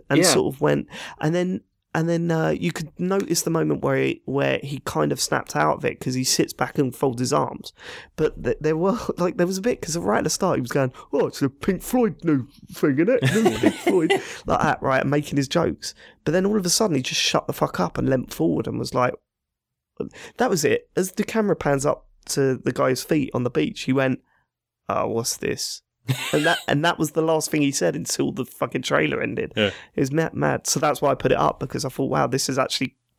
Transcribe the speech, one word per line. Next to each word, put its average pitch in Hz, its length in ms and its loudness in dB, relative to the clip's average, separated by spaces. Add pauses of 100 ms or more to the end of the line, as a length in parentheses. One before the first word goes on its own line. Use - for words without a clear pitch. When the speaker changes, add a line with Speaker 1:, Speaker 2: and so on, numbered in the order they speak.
Speaker 1:
and 139 100 4
Speaker 2:
Yeah. 180 60 4
Speaker 1:
sort 135 300 2
of 139 60 -10
went, 147 260 0 (320)
and 156 160 0
then, 180 260 -2 (320)
and 160 140 0
then, 170 240 0
uh, 160 260 2
you 175 140 -2
could - 260 -10
notice 185 440 0
the - 80 -2
moment 156 340 0
where 135 140 2
he, 135 260 0
where 139 400 -2
he 139 220 -8
kind 151 260 0
of 135 80 -4
snapped - 380 -2
out 151 180 2
of - 80 -12
it 123 160 -2
'cause 131 140 -4
he 127 100 -2
sits - 300 0
back - 240 -4
and 131 180 0
folds 127 240 0
his 123 140 -2
arms. - 400 -2 (420)
But - 260 -2
th-, 123 200 0
there 156 160 0
were, 196 200 2 (100)
<laughs> - 100 -4
like, 175 180 0
there 175 100 2
was 185 120 -2
a 190 40 -6
bit 247 200 -2
'cause 160 160 -6
right 202 220 0
at - 40 0
the 160 60 0
start 170 260 0
he 135 60 0
was 123 100 -6
going, 135 220 0 (180)
"Oh, 143 160 2
it's - 140 -6
a 139 80 2
Pink - 320 -2
Floyd 233 420 0
new 143 240 2 (240)
thing, 143 260 0
isn't 175 120 4
it? 254 140 4 (200)
New - 140 4
Pink - 180 2
Speaker 2:
<laughs> - 80 -14
Speaker 1:
Floyd," - 280 4 (340)
like - 160 2
that, 170 200 0
right, 131 200 2
and 139 100 0
making 147 240 0
his 139 140 0
jokes. - 440 -2 (300)
But 151 80 -2
then 185 140 4
all 208 100 2
of 196 100 0
a 180 40 0
sudden 185 260 2
he 135 60 2
just - 180 -4
shut - 280 0
the - 40 -4
fuck - 300 -2
up 175 160 -4
and 127 120 0
leant 131 240 0
forward 160 340 0
and 117 120 -4
was 127 140 -6
like, 123 200 2 (1200)
that 247 120 2
was 156 160 2
it. - 300 2
As 185 180 0
the 214 100 0
camera 208 320 0
pans 143 300 0
up - 220 -2 (220)
to 135 280 2
the - 140 -2
guy's 131 320 0
feet 151 300 0
on 127 100 0
the 123 60 0
beach, - 320 -2
he - 120 0
went, 131 280 2 (680)
"Oh, 98 180 0
what's 113 300 -2
this?" - 440 -6 (520)
And 151 140 4
that, 165 100 2 (100)
and 143 160 2
that 170 140 2
was 151 140 -2
the 160 100 -2
last 160 300 0
thing 151 100 2
he 139 100 2
said 160 240 0
until 139 360 -2
the 127 140 -4
fucking 131 360 -6
trailer 143 400 0
ended. - 340 -4
Speaker 3:
Yeah. 107 140 4 (260)
Speaker 1:
It - 40 -2
was 131 120 0
mad, 156 220 0
mad. 139 320 0
So - 140 0
that's 147 220 0
why 143 100 4
I 131 40 2
put - 160 2
it - 60 2
up, 143 220 2
because - 260 -6
I 131 40 -4
thought, 135 200 -2
wow, 139 160 2
this 131 240 -2
is 131 80 -2
actually - 380 -2 (220)